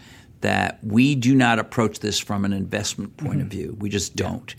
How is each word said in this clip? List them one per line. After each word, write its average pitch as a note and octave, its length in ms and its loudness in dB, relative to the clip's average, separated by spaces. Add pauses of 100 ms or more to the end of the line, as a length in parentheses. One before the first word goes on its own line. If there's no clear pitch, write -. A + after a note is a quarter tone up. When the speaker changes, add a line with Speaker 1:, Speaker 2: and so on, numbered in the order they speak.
(420)
Speaker 1:
that G2 420 0
we A#2+ 320 4
do B2 180 4
not A#2+ 240 6
approach G#2+ 420 0
this G#2 200 -2
from G2+ 240 -2
an G2 80 0
investment G2 640 -6
point C#3+ 240 -4
of G2+ 80 -4
Speaker 2:
Mm-hmm. G2 100 -8
Speaker 1:
view. - 220 -8
We G#2 100 -4
just G2+ 300 -4
Speaker 2:
Yeah. F#2 80 -2
Speaker 1:
don't. - 300 -10